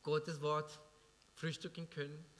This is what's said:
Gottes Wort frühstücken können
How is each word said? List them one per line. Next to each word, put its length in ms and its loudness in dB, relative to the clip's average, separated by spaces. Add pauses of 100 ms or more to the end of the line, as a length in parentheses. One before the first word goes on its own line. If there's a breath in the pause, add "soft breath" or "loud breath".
Gottes 380 2
Wort 380 2 (540)
frühstücken 560 -4
können 340 -4 (160)